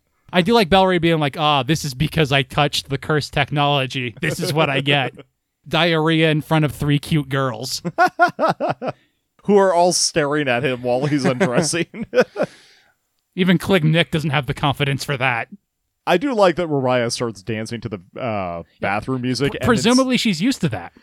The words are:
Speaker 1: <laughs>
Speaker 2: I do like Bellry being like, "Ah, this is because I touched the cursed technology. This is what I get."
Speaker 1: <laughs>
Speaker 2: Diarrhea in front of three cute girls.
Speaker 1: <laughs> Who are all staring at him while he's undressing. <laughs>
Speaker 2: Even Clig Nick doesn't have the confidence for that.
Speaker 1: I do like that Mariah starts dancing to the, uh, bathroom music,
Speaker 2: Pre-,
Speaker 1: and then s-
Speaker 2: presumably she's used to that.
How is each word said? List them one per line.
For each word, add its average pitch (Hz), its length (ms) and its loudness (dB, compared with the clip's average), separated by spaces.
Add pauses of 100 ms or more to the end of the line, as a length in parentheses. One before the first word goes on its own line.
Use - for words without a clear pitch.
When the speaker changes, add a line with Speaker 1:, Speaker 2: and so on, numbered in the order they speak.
Speaker 1:
<laughs> - 240 -20
Speaker 2:
I 180 80 2
do 190 140 2
like 208 160 4
Bellry 190 280 4
being 165 220 2
like, 143 180 -2
"Ah, 151 260 2
this 151 200 -2
is 143 80 -6
because 143 400 0
I 139 80 4
touched - 480 -2
the 135 80 -4
cursed - 380 -4
technology. 139 880 -2
This 156 180 -4
is 170 140 -2
what 151 160 0
I 139 100 -2
get." 139 320 0 (280)
Speaker 1:
<laughs> - 280 -20
Speaker 2:
Diarrhea 160 640 2
in 151 100 0
front 156 240 0
of 143 100 -2
three 147 240 0
cute 147 300 -2
girls. 131 540 -6 (800)
Speaker 1:
<laughs> - 840 -10
Who 202 140 6
are 190 160 4
all 175 180 4
staring 147 560 0
at 120 160 0
him 127 180 -4
while 127 220 0
he's 143 220 0
undressing. 160 800 -2 (640)
<laughs> - 640 -20
Speaker 2:
Even 180 240 4
Clig 185 260 2
Nick 156 260 2
doesn't 160 200 -2
have 135 160 0
the 143 80 -2
confidence 139 500 -2
for 143 140 -4
that. 120 300 -4 (580)
Speaker 1:
I 165 100 2
do 262 180 -2
like 190 220 4
that 175 120 -2
Mariah 127 440 0
starts 110 320 -6
dancing 113 380 -6
to 113 60 -8
the, 98 320 -12
uh, 95 440 -6 (160)
bathroom 110 420 -4
music, 131 300 -2
Speaker 2:
Pre-, - 60 -8
Speaker 1:
and - 40 -12
then - 0 -
s- 208 220 2
Speaker 2:
presumably 254 320 2
she's 180 260 -2
used 254 200 -2
to 170 80 0
that. 92 220 -10 (100)